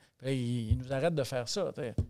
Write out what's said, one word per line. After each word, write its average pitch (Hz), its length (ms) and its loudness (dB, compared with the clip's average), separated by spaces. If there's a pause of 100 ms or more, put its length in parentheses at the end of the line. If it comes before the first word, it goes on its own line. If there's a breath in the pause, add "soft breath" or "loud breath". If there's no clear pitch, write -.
(160 soft breath)
Puis 127 100 -12
là, 135 60 2
ils, 120 380 0
ils 127 80 6
nous 127 140 -6
arrêtent 156 220 2
de 143 100 2
faire 123 240 -2
ça. 175 240 0
T'sais. 120 220 -6 (160)